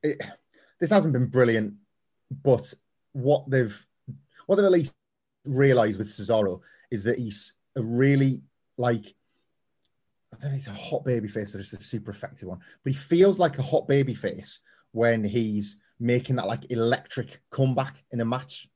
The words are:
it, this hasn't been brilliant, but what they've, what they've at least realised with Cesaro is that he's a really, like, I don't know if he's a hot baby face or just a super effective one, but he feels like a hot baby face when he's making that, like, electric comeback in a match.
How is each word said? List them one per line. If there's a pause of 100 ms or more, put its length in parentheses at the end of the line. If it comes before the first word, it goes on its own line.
it, (600)
this
hasn't
been
brilliant, (680)
but (400)
what
they've, (600)
what
they've
at
least (520)
realised
with
Cesaro (320)
is
that
he's (240)
a
really, (340)
like, (1300)
I
don't
know
if
he's
a
hot
baby
face
or
just
a
super
effective
one, (240)
but
he
feels
like
a
hot
baby
face (320)
when
he's (220)
making
that,
like,
electric
comeback
in
a
match.